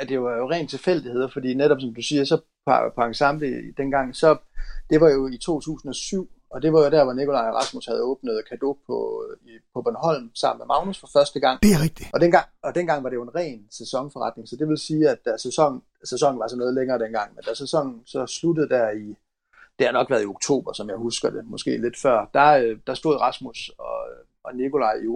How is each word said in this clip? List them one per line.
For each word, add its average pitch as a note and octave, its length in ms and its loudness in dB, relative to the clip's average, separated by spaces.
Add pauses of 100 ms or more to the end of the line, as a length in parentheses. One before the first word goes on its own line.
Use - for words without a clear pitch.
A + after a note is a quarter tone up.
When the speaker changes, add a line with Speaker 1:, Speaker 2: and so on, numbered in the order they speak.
Speaker 1:
det C3 140 -2
var B2 140 -2
jo B2+ 140 -2
rent D#3+ 200 -2
tilfældigheder, C3 600 -2
fordi B2+ 220 -4
netop C#3 260 4
som A#2+ 140 -6
du A#2 80 -12
siger, C#3+ 220 2
så D#3+ 120 2 (300)
på, C#3 60 4 (240)
på B2 60 2
Ensemble C#3+ 460 0
i, A#2+ 280 -8
dengang, C3+ 400 -2
så D#3 200 6 (540)
det D3+ 100 6
var E3 100 10
jo C3+ 180 2
i B2 100 -10
to D#3 220 -4
tusind D3+ 280 -10
og B2+ 60 -8
syv, - 340 -6 (220)
og B2 120 -12
det D#3 100 4
var D#3+ 120 8
jo C#3+ 60 4
der, D3 140 6
hvor B2+ 80 0
Nikolaj C3 360 0
og A2 60 -2
Rasmus - 320 -4
havde A#2 160 -2
åbnet B2 480 -4
Cadeau C#3 260 -4 (100)
på, B2 100 -6 (460)
i, A#2 80 -20 (240)
på B2 80 -6
Bornholm B2 520 -2
sammen A#2+ 260 -2
med - 60 -18
Magnus F3 340 -2
for - 120 -20
første C#3+ 280 2
gang. C3 220 0
Speaker 2:
Det G#3+ 100 8
er D3+ 100 4
rigtigt. - 320 -4
Speaker 1:
Og - 60 2
dengang, F3 260 6 (160)
og C3+ 120 -4
dengang E3 300 0
var B2+ 60 -6
det B2+ 60 -4
jo A#2+ 60 -4
en A#2+ 120 -12
ren D3+ 260 -6 (100)
sæsonforretning, A#2+ 800 -8
så A#2+ 80 -12
det D3+ 120 -2
vil D3+ 100 2
sige, D#3 300 2
at A#2+ 160 0
da A#2+ 60 -2 (160)
sæson-, C3+ 360 2 (300)
sæsonen C3 260 0
var A2+ 100 -4
så B2 80 -8
noget B2 180 0
længere C3 240 0
dengang, A2 360 -4
men - 140 -20
da A2+ 60 -4
sæsonen C#3 400 -2 (120)
så C3 200 -6
sluttede D#3 420 0
der A#2+ 220 2
i, G#2+ 160 -6 (720)
det C3 80 4
har A#2+ 60 2
nok B2 180 2
været A#2 120 4
i G2+ 40 -2
oktober, G2+ 460 -2
som G#2 160 -10
jeg G#2 80 -6
husker A#2 340 -2
det, A2 160 -8
måske A2 300 -4 (100)
lidt A#2 160 -6
før, G#2+ 320 2
der, C#3+ 140 6 (140)
øh, A2+ 140 0 (100)
der C3 80 -4
stod D3 260 0
Rasmus B2 580 -4
og, A2+ 200 -8 (460)
og - 120 -12
Nikolaj B2+ 380 0 (100)
jo A2+ 120 -2